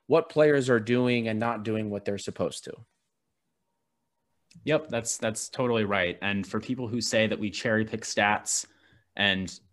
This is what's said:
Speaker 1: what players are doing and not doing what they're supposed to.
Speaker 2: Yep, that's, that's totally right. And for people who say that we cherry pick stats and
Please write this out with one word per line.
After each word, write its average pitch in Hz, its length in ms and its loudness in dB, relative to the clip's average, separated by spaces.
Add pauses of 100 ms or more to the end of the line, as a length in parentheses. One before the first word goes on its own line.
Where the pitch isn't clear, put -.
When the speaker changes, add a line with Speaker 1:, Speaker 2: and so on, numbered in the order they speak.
Speaker 1:
what 160 240 2
players 147 400 4
are 120 100 6
doing 120 480 2
and 110 120 -2
not 117 240 -2
doing 110 260 -2
what 101 160 -6
they're 101 140 -2
supposed - 460 -6
to. - 80 -12 (1900)
Speaker 2:
Yep, 151 260 0
that's, 117 280 -4
that's 113 320 -4
totally 117 360 0
right. 92 360 0
And 101 240 -2
for 110 140 -4
people 123 280 -6
who 113 140 -4
say 110 240 2
that 104 140 0
we 104 100 -4
cherry 110 340 0
pick 110 180 -6
stats - 680 0 (480)
and 95 440 0 (140)